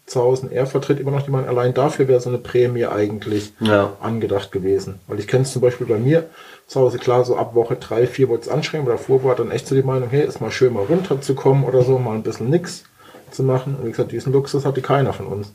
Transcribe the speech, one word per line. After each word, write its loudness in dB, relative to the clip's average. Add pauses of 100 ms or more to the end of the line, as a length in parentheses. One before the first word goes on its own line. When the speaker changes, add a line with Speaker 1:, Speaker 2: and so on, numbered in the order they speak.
Speaker 1:
zu -2
Hause. 2
Und -10
er 0
vertritt 0
immer -4
noch -2
die -6
Meinung, -2
allein 2
dafür 2
wäre 6
so -4
eine -2
Prämie 0
eigentlich -2
Speaker 2:
Ja. 4
Speaker 1:
angedacht -4
gewesen. -2
Weil -8
ich -8
kenn's 0
zum 0
Beispiel 0
bei 2
mir 2 (420)
zu 0
Hause, 4
klar, 2
so 0
ab -4
Woche 2
drei, 0
vier 0
wurde -2
es -12
anstrengend, -4
aber 0
davor 2
war 2
dann -2
echt -4
so -2
die 4
Meinung, -2
hey, 2
ist -10
mal -4
schön, 4
mal -2
runterzukommen 2
oder 4
so, 4
mal -2
ein -4
bisschen -4
nix -2 (480)
zu -6
machen. 0
Und -6
wie -4
gesagt, -4
diesen -2
Luxus 0
hatte -2
keiner 2
von -10
uns. -8